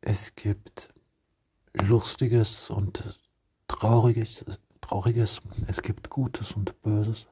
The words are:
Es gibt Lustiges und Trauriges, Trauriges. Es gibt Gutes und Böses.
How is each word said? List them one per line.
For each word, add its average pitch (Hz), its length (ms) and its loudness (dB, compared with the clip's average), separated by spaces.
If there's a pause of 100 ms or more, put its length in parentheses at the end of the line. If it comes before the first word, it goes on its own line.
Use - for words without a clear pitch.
Es - 340 -2
gibt - 580 -6 (800)
Lustiges 113 960 2
und - 500 -4 (480)
Trauriges, 113 760 4 (360)
Trauriges. 113 600 0 (260)
Es - 160 -4
gibt - 280 -6
Gutes - 420 -4
und - 300 -6
Böses. 107 500 0